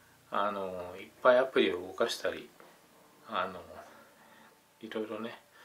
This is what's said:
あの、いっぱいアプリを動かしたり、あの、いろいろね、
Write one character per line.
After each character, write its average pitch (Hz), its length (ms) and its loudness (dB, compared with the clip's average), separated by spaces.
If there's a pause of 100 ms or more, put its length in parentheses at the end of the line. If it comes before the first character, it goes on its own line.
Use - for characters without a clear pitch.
(320)
あ 104 200 0
の、 92 480 -6
い 104 60 -12
っ - 20 -20 (160)
ぱ 127 100 10
い 123 40 8
ア 131 60 6
プ 131 180 2
リ 95 100 4
を 87 80 -2
動 90 140 -10
か 120 160 2
し - 80 -6
た 92 120 -2
り、 - 200 -10 (800)
あ 95 180 -2
の、 92 140 -10 (1200)
い 110 80 -12
ろ 110 140 -4
い 101 60 -6
ろ 110 120 -6
ね、 117 180 -10 (260)